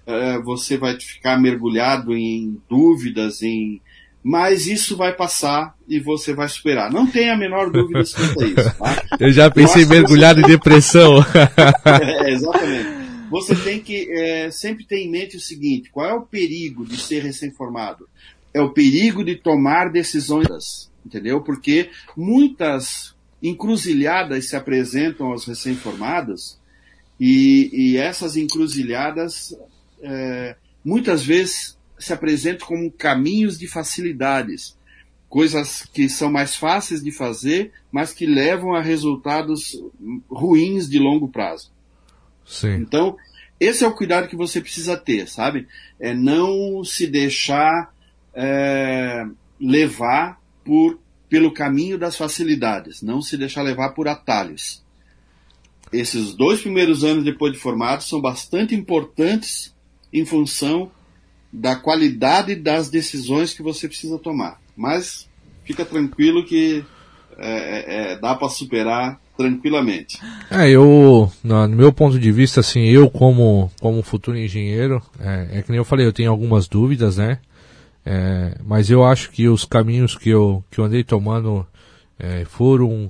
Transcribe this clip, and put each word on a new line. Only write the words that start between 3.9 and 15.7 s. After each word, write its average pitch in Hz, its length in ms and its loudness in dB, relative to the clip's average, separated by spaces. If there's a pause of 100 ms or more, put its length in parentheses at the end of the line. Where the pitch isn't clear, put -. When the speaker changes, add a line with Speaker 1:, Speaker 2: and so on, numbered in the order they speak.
Speaker 1:
mas 170 420 0
isso 202 300 -4
vai 180 160 -2
passar 160 640 -4 (140)
e 151 120 -2
você 147 340 -4
vai 143 140 -6
superar. 123 420 -2
Não 220 160 2
tenha 240 280 0
a - 20 0
menor 190 340 -2
dúvida 170 320 0 (140)
quanto 147 260 -2
a 113 40 2
isso, - 320 0
tá? 127 320 -4
Speaker 2:
<laughs> - 100 -2
Eu 135 120 6
já 151 180 10
pensei 165 320 8
Speaker 1:
Eu 156 40 6
acho 151 60 6
que 165 80 10
Speaker 2:
mergulhado 156 400 8
Speaker 1:
você - 60 8
Speaker 2:
em - 40 10
depressão. 151 720 8
<laughs> 143 1000 4
Speaker 1:
É, 135 80 0
exatamente. 139 640 -2 (340)
Você - 260 -2
tem 196 240 -4
que, 208 300 -10
eh, 165 420 -4
sempre 220 320 -10
ter 196 140 -6
em 175 120 -8
mente 185 260 -8
o 165 40 -16
seguinte: 143 500 -6